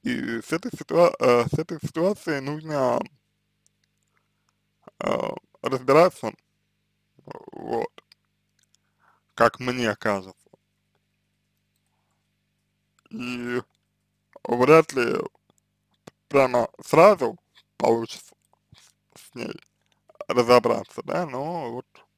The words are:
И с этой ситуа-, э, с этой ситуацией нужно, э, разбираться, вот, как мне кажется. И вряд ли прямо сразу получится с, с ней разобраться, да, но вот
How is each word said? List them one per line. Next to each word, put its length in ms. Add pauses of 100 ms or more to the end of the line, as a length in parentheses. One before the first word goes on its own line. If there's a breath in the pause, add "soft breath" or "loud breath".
И 380
с 120
этой 200
ситуа-, 460
э, 300
с 100
этой 220
ситуацией 600
нужно, 600 (2000)
э, 300 (320)
разбираться, 720 (1200)
вот, 380 (1400)
как 260
мне 360
кажется. 380 (2750)
И 520 (840)
вряд 480
ли 260 (1120)
прямо 400 (160)
сразу 520 (400)
получится 580 (800)
с, 60 (100)
с 40
ней 180 (760)
разобраться, 760
да, 220
но 460
вот 140 (320)